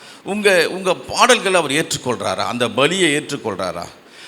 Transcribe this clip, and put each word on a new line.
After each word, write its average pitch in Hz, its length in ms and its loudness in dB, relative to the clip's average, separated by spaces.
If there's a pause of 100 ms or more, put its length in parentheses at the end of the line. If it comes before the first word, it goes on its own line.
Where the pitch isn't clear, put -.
(240)
உங்க, 190 460 2
உங்க 180 260 0
பாடல்களை 190 640 2
அவர் 147 120 0
ஏற்றுக்கொள்றாரா? 113 640 -2
அந்த 110 320 0
பலியை 147 480 0
ஏற்றுக்கொள்றாரா? 98 680 -6 (440)